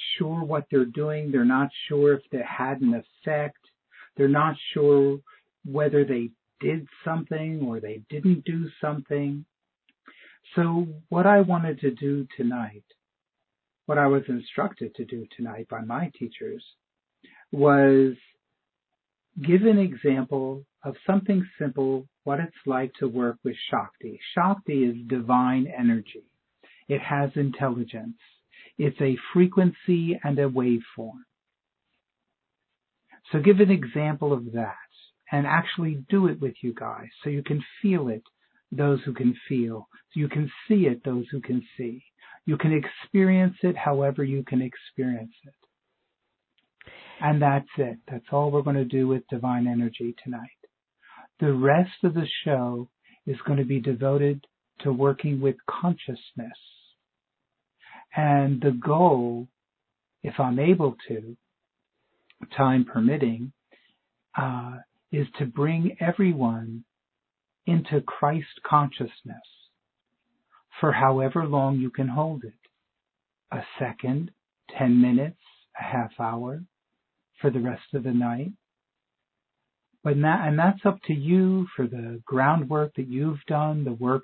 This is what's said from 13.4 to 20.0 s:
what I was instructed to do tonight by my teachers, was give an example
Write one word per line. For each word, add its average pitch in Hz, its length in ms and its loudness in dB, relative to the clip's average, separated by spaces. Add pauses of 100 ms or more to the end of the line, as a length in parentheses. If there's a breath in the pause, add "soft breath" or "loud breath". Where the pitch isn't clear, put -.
what 147 120 0
I 143 80 4
was 139 220 4
instructed 127 680 -6
to 123 100 -10
do 113 220 -12 (100)
tonight 113 320 -10
by 113 120 -10
my 127 360 -6
teachers, - 480 -12 (880 soft breath)
was 139 640 6 (1300)
give 175 220 4
an 220 160 6
example 135 840 -2 (180)